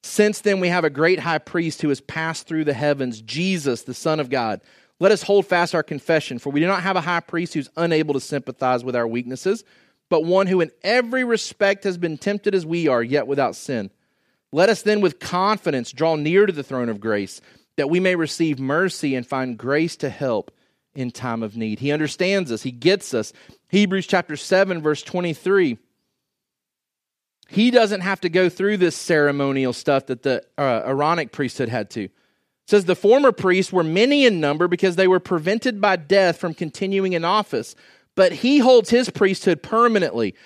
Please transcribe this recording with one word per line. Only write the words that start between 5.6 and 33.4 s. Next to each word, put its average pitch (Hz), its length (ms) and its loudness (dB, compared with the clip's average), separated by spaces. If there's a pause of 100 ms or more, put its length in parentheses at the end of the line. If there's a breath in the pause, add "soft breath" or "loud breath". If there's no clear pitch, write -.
our 160 80 0
confession, 147 560 -2
for 139 140 -8
we 143 80 0
do 165 80 2
not 185 160 0
have 190 140 0
a 170 40 0
high 170 200 -2
priest 170 340 -6
who's 143 220 -6
unable 156 360 0
to 135 60 0
sympathize 127 640 -4
with 127 120 -4
our 117 120 0
weaknesses, 127 560 -4 (440 soft breath)
but 160 160 2
one 185 220 2
who 185 160 2
in 160 80 0 (140)
every 240 400 0
respect 208 640 0
has 180 120 -2
been 165 220 -4
tempted 208 340 -2
as 185 100 0
we 165 240 -2
are, 123 140 4
yet 123 240 -2
without 135 300 -2
sin. 110 340 -6 (640)
Let 180 180 4
us 214 120 0
then 208 180 0
with 180 200 0
confidence 180 720 -2
draw 160 240 0
near 170 320 2
to 190 40 -2
the 147 120 -8
throne 123 260 -4
of 104 100 -6
grace, 104 400 -4 (380 soft breath)
that 143 100 0
we 175 120 2
may 185 160 2
receive 160 420 -2
mercy 147 560 -2
and 127 100 -4
find 127 360 -6
grace 147 380 -2
to 143 120 -6
help 120 400 -4 (460)
in 123 160 -6
time 117 320 -6
of 107 120 -10
need." 110 220 -6
He 139 140 -4
understands 165 600 -2
us. 110 120 -6
He 131 80 -6
gets 165 420 0
us. 113 180 -2 (360 soft breath)
Hebrews 190 400 2
chapter 175 280 -2
seven, 185 460 0
verse 151 220 0
twenty-three. 180 720 0 (1700)
He 226 220 2
doesn't 214 320 2
have 190 200 -4
to 175 80 -4
go 180 200 2
through 196 280 -2
this 175 180 0
ceremonial 143 760 0
stuff 135 360 -2
that 127 160 -8
the, 131 200 -2 (140)
uh, 131 260 0
Aaronic 147 480 -2
priesthood 127 380 -4
had 110 220 -6
to. 104 140 -8
It - 60 -16 (540)
says, 202 200 4
"The 175 100 2
former 254 360 6
priests 185 400 0